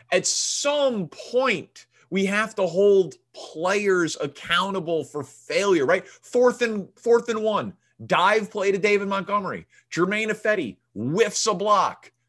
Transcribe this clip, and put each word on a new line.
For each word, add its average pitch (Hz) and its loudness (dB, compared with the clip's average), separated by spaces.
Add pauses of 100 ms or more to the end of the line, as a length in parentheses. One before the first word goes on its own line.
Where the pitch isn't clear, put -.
(120)
at 185 2
some 269 -2
point, - -4 (240)
we 190 0
have 208 -2
to 190 -2
hold 190 4 (220)
players 185 -2
accountable 170 -2
for 143 -10
failure, 165 0
right? 175 2
Fourth 247 0
and, 214 -4
fourth 233 2
and 220 -2
one, 180 -2 (340)
dive 196 2
play 202 -2
to 196 0
David 202 2
Montgomery. 196 -6 (240)
Germain 214 -2
Ifedi 208 -2 (180)
whiffs 165 0
a 214 2
block. 190 0 (180)